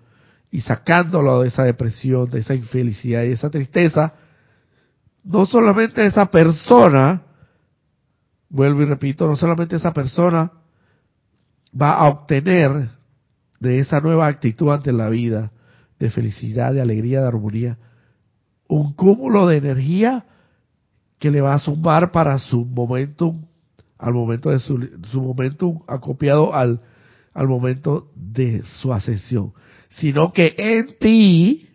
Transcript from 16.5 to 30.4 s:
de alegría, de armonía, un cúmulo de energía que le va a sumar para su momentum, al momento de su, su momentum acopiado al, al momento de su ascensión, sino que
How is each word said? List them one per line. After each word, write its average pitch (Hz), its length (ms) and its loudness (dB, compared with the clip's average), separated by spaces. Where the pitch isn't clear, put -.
de 139 80 -2
alegría, 120 400 -2
de 135 60 0
armonía, 113 520 -6
un 147 280 -2
cúmulo 208 520 2
de 160 120 4
energía 160 680 -2
que 151 120 -2
le 143 120 0
va 139 100 0
a 143 60 2
sumar 160 520 0
para 151 280 0
su 120 260 -4
momentum, 135 800 -4
al 120 160 -4
momento 117 340 -4
de 139 120 0
su, 131 180 -6
su 131 100 -6
momentum 135 640 -6
acopiado 147 680 0
al, 120 260 0
al 135 140 -2
momento 131 680 -4
de 113 480 -4
su - 300 -6
ascensión, 104 580 -6
sino 156 420 0
que 165 240 2